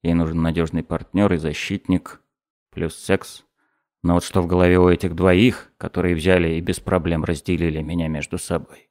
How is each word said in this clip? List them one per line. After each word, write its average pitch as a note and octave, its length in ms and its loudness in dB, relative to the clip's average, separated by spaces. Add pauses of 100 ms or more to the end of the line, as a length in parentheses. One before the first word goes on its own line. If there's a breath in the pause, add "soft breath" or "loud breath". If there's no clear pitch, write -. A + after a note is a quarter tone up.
ей E2 100 2
нужен E2 280 0
надёжный E2 420 -2
партнёр F#2 500 0
и E2+ 40 0
защитник, E2+ 840 -4 (500)
плюс E2 240 -6
секс. - 500 -4 (580)
Но E2+ 120 4
вот F2 100 0
что - 160 0
в E2+ 60 -2
голове F2+ 300 4
у F2+ 120 6
этих E2+ 260 0
двоих, F#2 640 2
которые F2 380 -2
взяли E2+ 400 2
и E2+ 60 -4
без F2+ 200 -4
проблем E2+ 420 0
разделили D#2+ 580 -2
меня D#2+ 280 -4
между D2+ 280 -8
собой? - 540 -8